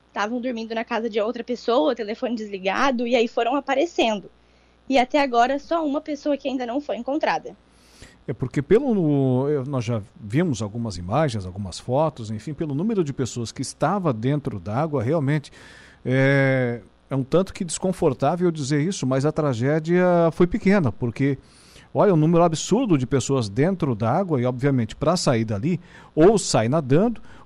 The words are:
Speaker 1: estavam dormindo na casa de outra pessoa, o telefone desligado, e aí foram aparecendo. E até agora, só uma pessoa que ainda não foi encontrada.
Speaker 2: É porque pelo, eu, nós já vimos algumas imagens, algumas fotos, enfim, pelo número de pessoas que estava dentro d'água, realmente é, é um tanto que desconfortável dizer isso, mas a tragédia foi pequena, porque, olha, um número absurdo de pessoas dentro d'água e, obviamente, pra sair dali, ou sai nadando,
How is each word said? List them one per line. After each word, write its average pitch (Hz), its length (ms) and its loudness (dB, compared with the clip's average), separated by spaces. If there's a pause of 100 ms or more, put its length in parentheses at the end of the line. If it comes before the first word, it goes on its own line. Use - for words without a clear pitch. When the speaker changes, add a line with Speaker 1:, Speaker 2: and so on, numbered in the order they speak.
Speaker 1:
estavam 220 340 -4
dormindo 226 340 -6
na 226 80 -4
casa 233 280 -4
de 214 100 -2
outra 226 240 -4
pessoa, 247 480 0
o - 20 -2
telefone 233 400 -6
desligado, 214 720 -2
e 240 80 2
aí 233 140 2
foram 233 260 0
aparecendo. 269 760 -2 (580)
E 269 100 2
até 254 220 2
agora, 247 380 2
só 330 280 -2
uma 285 140 -2
pessoa 294 380 -4
que 285 100 -8
ainda 254 160 -4
não 240 160 -4
foi 226 160 -6
encontrada. 226 580 -4 (720)
Speaker 2:
É 139 60 -6
porque 131 300 -4
pelo, 147 840 2
eu, 143 160 -2
nós 131 200 -4
já 113 180 -2 (160)
vimos 123 440 -2
algumas 110 340 -6
imagens, 110 480 -2
algumas 90 340 -10
fotos, 127 520 -2
enfim, 113 240 -8
pelo 151 200 -4
número 190 300 0
de 139 80 -4
pessoas 120 400 -6
que - 80 -12
estava 170 500 -2
dentro 123 480 -2
d'água, 127 440 -4
realmente 143 500 -2 (520)
é, 131 760 2 (300)
é 143 40 -4
um 135 80 -2
tanto 170 300 0
que - 120 -8
desconfortável 170 880 0
dizer 147 300 -2
isso, 165 260 -2
mas 135 200 0
a 151 60 2
tragédia 156 720 0 (280)
foi 175 140 4
pequena, 190 440 2
porque, 135 480 -2 (540)
olha, 185 200 4
um 160 60 4
número 165 240 6
absurdo 175 560 2
de 127 80 -2
pessoas 131 420 0
dentro 143 460 0
d'água 135 460 0
e, 123 60 0
obviamente, 127 500 0
pra 156 200 0
sair 123 280 0
dali, 110 360 -4 (340)
ou 185 240 6
sai 113 300 0
nadando, 160 540 2 (220)